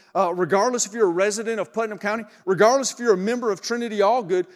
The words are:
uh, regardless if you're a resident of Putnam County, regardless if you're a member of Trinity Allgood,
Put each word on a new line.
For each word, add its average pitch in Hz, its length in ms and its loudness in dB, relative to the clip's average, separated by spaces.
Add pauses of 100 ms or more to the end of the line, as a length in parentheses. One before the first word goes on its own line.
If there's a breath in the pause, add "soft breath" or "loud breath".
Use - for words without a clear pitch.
(120)
uh, 180 220 0
regardless 196 520 0
if 190 60 -16
you're 226 140 2
a 175 60 2
resident 208 480 -2
of - 120 -8
Putnam 214 280 -6
County, 214 240 -4 (220 loud breath)
regardless 220 460 4
if - 60 -14
you're 233 140 2
a 190 40 6
member 226 360 -2
of 180 80 -6
Trinity 233 420 -4
Allgood, 190 540 0